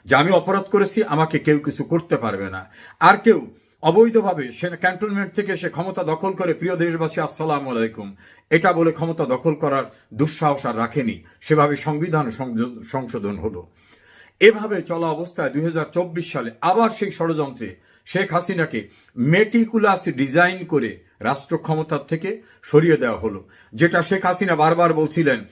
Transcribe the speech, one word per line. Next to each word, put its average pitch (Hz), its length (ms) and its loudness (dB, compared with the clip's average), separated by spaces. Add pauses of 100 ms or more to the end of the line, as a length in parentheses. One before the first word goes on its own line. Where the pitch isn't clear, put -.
যে, 131 100 4
"আমি 156 160 6
অপরাধ 190 320 2
করেছি, 202 400 2
আমাকে 156 360 0
কেউ 151 200 4
কিছু 147 240 -6
করতে 165 340 0
পারবে 98 320 -4
না।" 92 200 -12 (300)
আর 185 180 8
কেউ 180 300 4 (340)
অবৈধভাবে 185 680 4
সে 175 180 -6
ক্যান্টনমেন্ট 190 640 -4
থেকে 202 180 -4
এসে 170 180 -4
ক্ষমতা 185 340 -6
দখল 160 280 -2
করে, 180 220 -2
প্রিয় 180 220 -4
দেশবাসী, 165 460 -2
আসসালামু 147 500 -4
আলাইকুম, 113 440 -4 (340)
এটা 165 240 0
বলে 165 180 2
ক্ষমতা 160 340 -4
দখল 127 300 -2
করার 139 280 -2 (300)
দুঃসাহস 143 520 -2
আর 117 120 -4
রাখেনি। 113 460 -4 (180)
সেভাবে 147 340 2
সংবিধান 151 540 -2
সংযো-, 117 540 -6
সংশোধন 113 540 -6
হলো। 87 300 -8 (720)
এভাবে 208 420 4
চলা 165 260 -4
অবস্থায় 160 420 -4
দুই 143 140 -2
হাজার 160 280 -2
চব্বিশ 170 400 -4
সালে 117 200 -6 (100)
আবার 214 280 4
সেই 208 220 -6
ষড়যন্ত্রে 143 640 -4 (300)
শেখ 185 280 -4
হাসিনাকে 165 560 -2 (280)
মেটিকুলাস 208 880 2
ডিজাইন 170 600 0
করে 120 400 -2 (140)
রাষ্ট্র 139 380 -4
ক্ষমতার 156 420 -2
থেকে 165 420 -6 (220)
সরিয়ে 160 340 4
দেওয়া 113 220 -2
হলো। 98 280 -8 (260)
যেটা 170 300 2
শেখ 190 220 -2
হাসিনা 180 300 0
বারবার 165 380 4
বলছিলেন, 151 580 0